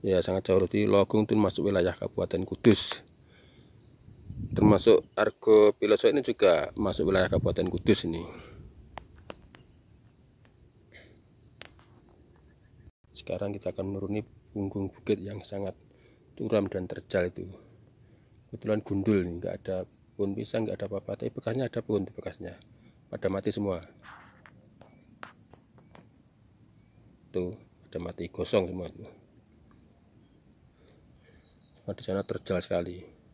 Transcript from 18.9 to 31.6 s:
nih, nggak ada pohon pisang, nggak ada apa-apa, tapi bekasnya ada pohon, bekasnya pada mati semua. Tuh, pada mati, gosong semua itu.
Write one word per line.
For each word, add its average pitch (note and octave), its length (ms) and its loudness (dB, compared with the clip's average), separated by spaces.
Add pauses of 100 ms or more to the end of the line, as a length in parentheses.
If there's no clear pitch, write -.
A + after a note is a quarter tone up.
nih, F2 160 -6
nggak F2 240 -6
ada F#2 240 -6 (320)
pohon G2+ 160 -2
pisang, A2 320 -4
nggak G2 160 -6
ada G2+ 80 -6
apa-apa, G2 320 -8
tapi A#2 80 -4
bekasnya A#2+ 400 -4
ada - 140 -6
pohon, G#2 260 0
bekasnya - 480 -12 (480)
pada - 240 -4
mati G2 240 -2
semua. G2 240 -2 (3500)
Tuh, F#2 240 -6 (320)
pada - 160 -12
mati, F2 240 -10
gosong F#2 400 -2
semua F2+ 240 -8
itu. - 160 -18 (2750)